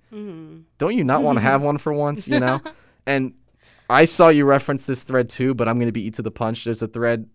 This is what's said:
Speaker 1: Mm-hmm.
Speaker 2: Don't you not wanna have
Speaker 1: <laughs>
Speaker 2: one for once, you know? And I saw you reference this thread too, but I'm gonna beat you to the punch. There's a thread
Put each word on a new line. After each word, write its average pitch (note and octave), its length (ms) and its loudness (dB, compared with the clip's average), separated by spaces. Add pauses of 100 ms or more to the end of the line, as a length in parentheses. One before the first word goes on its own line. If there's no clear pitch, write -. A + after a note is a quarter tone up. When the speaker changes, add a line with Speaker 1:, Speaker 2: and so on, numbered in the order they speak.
(120)
Speaker 1:
Mm-hmm. E3 480 -16 (180)
Speaker 2:
Don't F3 160 0
you A#3+ 80 0
not C#3 220 2
wanna C3+ 160 2
have C3+ 220 2
Speaker 1:
<laughs> D3 80 0
Speaker 2:
one D3 80 -2
for D3+ 140 -4
once, D3 360 -4
you B2+ 100 0
know? B2+ 220 0 (460)
And C3+ 280 -2 (560)
I C3+ 140 6
saw E3 240 6
you D3 160 6
reference C#3 420 0
this C3 160 -2
thread B2+ 260 -2
too, C3 260 -2
but A#2+ 140 -2
I'm A#2 120 0
gonna A#2 120 0
beat G#2+ 120 -6
you A2 80 -8
to A#2 100 -8
the A2 80 -6
punch. A2+ 340 -6
There's A2+ 180 -4
a A2+ 60 -4
thread A#2 460 -2